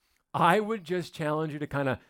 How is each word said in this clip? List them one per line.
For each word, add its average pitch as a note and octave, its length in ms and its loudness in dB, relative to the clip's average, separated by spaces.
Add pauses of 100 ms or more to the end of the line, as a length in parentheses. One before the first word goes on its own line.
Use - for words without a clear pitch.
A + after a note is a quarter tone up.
(340)
I E3+ 260 4
would G#3+ 260 -2
just F3+ 280 -4
challenge D3+ 400 -2
you D3 60 -8
to D3 80 -6
kinda C#3 320 0 (100)